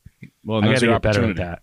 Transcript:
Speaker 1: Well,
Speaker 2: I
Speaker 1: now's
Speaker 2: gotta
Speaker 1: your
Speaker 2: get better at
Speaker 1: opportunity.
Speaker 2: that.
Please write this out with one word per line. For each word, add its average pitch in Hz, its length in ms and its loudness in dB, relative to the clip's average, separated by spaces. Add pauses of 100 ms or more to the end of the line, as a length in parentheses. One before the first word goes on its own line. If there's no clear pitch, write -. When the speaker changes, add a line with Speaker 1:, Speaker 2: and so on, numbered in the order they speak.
(440)
Speaker 1:
Well, 110 160 -4
Speaker 2:
I 104 60 2
Speaker 1:
now's 110 100 4
Speaker 2:
gotta 120 120 2
Speaker 1:
your 117 80 2
Speaker 2:
get 113 80 -2
better 104 160 2
at 98 40 2
Speaker 1:
opportunity. 104 140 -2 (120)
Speaker 2:
that. 87 140 -12